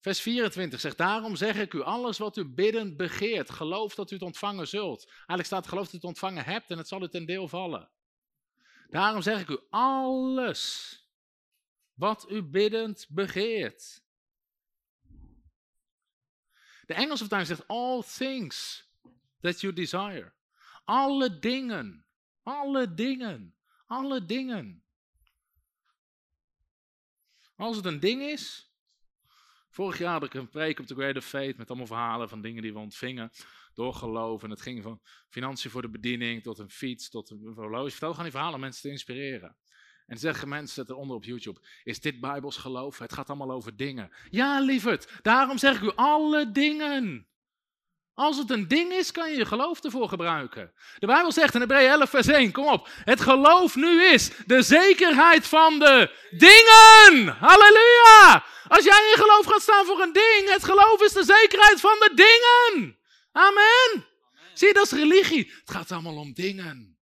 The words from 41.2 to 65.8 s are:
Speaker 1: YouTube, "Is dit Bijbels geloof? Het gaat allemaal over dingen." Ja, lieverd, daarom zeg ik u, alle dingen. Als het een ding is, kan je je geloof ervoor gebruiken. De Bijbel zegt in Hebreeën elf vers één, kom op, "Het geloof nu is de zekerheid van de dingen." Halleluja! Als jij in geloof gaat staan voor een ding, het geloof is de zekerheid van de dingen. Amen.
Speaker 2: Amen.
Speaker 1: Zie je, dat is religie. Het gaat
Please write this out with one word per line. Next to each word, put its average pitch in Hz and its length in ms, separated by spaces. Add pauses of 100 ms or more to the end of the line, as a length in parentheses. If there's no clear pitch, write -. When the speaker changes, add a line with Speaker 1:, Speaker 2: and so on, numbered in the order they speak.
Speaker 1:
YouTube, 113 360 (240)
"Is 117 160
dit 139 200
Bijbels 139 360
geloof? 131 420
Het 117 140
gaat 139 160
allemaal 143 220
over 117 260
dingen." 127 340 (200)
Ja, 277 300
lieverd, 247 480 (140)
daarom 254 360
zeg 269 180
ik 190 60
u, 208 120
alle 302 580
dingen. 277 760 (840)
Als 285 240
het 247 120
een 208 180
ding 339 240
is, 370 200
kan 330 180
je 302 60
je 233 100
geloof 294 380
ervoor 240 240
gebruiken. 156 640 (260)
De 202 80
Bijbel 311 260
zegt 311 220
in 240 60
Hebreeën 262 300
elf 285 200
vers 262 160
één, 262 260
kom 277 140
op, 262 220 (160)
"Het 240 160
geloof 294 560
nu 339 280
is 311 260 (160)
de 247 160
zekerheid 339 840
van 311 320
de 269 520
dingen." 427 1000
Halleluja! 415 1300 (140)
Als 320 160
jij 415 280
in 427 100
geloof 427 240
gaat 415 160
staan 403 220
voor 349 160
een 349 120
ding, 403 380
het 392 140
geloof 403 380
is 415 100
de 381 120
zekerheid 415 560
van 427 180
de 427 160
dingen. 453 840 (340)
Amen. 381 200 (400)
Speaker 2:
Amen. 262 140 (480)
Speaker 1:
Zie 381 140
je, 415 60
dat 403 100
is - 80
religie. 311 680
Het - 100
gaat 185 220